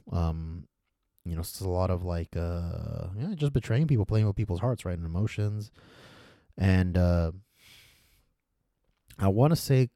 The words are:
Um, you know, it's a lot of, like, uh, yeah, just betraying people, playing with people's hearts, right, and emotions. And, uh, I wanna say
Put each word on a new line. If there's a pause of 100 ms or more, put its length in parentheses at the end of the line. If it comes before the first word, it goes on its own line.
(100)
Um, (600)
you
know,
it's
a
lot
of,
like,
uh, (100)
yeah,
just
betraying
people,
playing
with
people's
hearts,
right,
and
emotions. (880)
And,
uh, (1900)
I
wanna
say